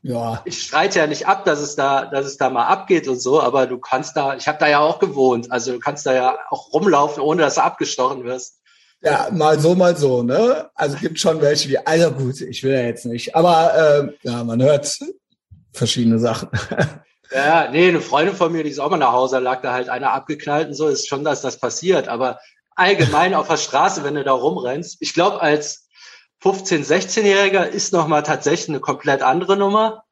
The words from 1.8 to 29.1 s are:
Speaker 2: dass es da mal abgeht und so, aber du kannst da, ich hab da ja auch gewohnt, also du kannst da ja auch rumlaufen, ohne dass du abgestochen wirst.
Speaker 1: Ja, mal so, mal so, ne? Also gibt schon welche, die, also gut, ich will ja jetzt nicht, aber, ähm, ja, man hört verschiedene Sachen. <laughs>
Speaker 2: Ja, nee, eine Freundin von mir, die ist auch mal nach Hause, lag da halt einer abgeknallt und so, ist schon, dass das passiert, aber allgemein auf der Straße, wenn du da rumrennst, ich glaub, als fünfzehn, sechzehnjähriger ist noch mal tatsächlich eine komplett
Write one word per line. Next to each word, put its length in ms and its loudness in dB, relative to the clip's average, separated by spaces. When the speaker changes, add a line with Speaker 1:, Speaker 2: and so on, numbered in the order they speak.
Speaker 2:
dass 180 -4
es 120 -10
da 140 0
mal 180 0
abgeht 400 0
und 120 -2
so, 220 2
aber 240 2
du 120 -8
kannst 380 -4
da, 200 -2
ich 100 -8
hab 140 -4
da 80 4
ja 100 4
auch 220 2
gewohnt, 500 2
also 220 -4
du 80 -6
kannst 260 -6
da 80 2
ja 240 2
auch 220 -10
rumlaufen, 480 2
ohne 220 2
dass 140 2
du 80 2
abgestochen 600 -2
wirst. 360 -10
Speaker 1:
Ja, 300 0
mal 260 2
so, 160 4
mal 220 4
so, 260 2
ne? 540 0
Also 220 -2
gibt 200 -4
schon 240 2
welche, 260 2
die, 160 0
also 280 2
gut, 280 -4
ich 220 -10
will 120 0
ja 80 0
jetzt 240 -6
nicht, 280 -8
aber, 420 4
ähm, 460 4
ja, 220 -6
man 180 0
hört 360 2
verschiedene 460 0
Sachen. 300 -2
<laughs> 320 -2
Speaker 2:
Ja, 400 2
nee, 200 4
eine 100 2
Freundin 340 0
von 160 0
mir, 140 -2
die 60 -4
ist 80 -10
auch 100 -2
mal 80 0
nach 160 2
Hause, 260 2
lag 220 -2
da 140 -4
halt 160 -6
einer 220 -2
abgeknallt 560 -4
und 60 -10
so, 140 -2
ist 200 -2
schon, 160 -6
dass 180 -2
das 160 -8
passiert, 500 -2
aber 300 -4
allgemein 600 2
auf 140 -2
der 100 0
Straße, 440 0
wenn 120 -4
du 100 -4
da 80 2
rumrennst, 680 -2
ich 120 -8
glaub, 300 0
als 460 -2
fünfzehn, 440 -2
sechzehnjähriger 840 2
ist 240 -4
noch 160 2
mal 140 2
tatsächlich 480 -2
eine 100 -4
komplett 400 -2